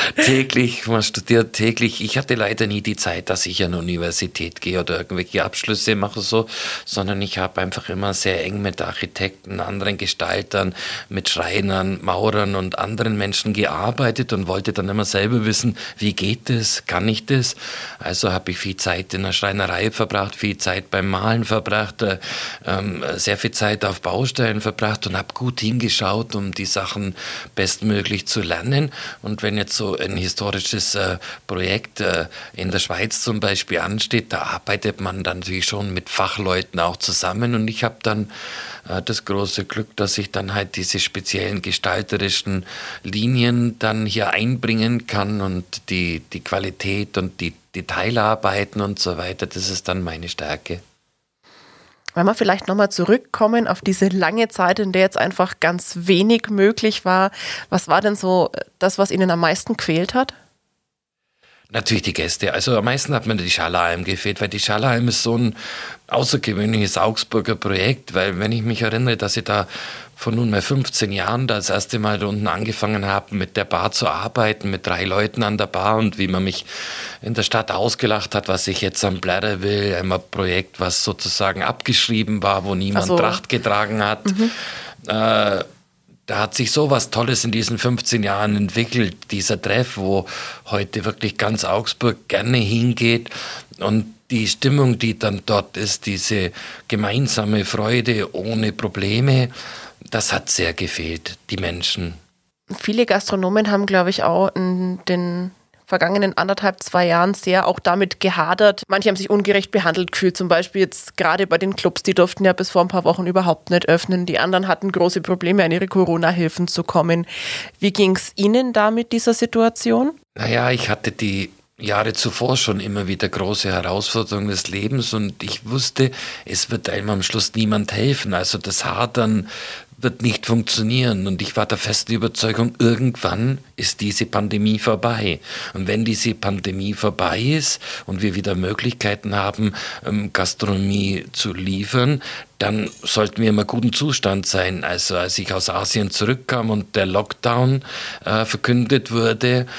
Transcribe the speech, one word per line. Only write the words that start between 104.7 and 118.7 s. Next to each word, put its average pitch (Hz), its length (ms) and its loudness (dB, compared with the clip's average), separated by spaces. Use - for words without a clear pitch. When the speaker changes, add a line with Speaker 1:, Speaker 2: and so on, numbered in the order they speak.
Speaker 2:
den 180 440 -2
vergangenen 190 500 2
anderthalb, 190 460 0
zwei 180 240 2
Jahren 175 260 4
sehr 185 320 2
auch 180 140 -2
damit 185 400 2
gehadert. 185 680 4
Manche 202 220 2
haben 190 60 4
sich 190 160 -2
ungerecht 202 400 4
behandelt 175 400 2
gefühlt, 180 260 2
zum 185 100 -2
Beispiel 180 340 4
jetzt - 360 -2
gerade 180 300 2
bei - 100 4
den 190 180 0
Clubs, - 280 0
die 190 100 2
durften 185 320 4
ja 185 80 8
bis 185 160 -4
vor 185 140 6
ein 185 60 -2
paar 180 160 0
Wochen 175 200 2
überhaupt 180 460 2
nicht 175 180 4
öffnen. 175 380 2
Die 165 100 0
anderen 185 300 2
hatten 190 240 0
große 180 300 2
Probleme, 180 420 2
an 165 80 4
ihre 180 160 0
Corona-Hilfen 170 800 2
zu - 160 -2
kommen. 170 420 2
Wie 196 120 4
ging's 190 440 2
Ihnen 233 360 4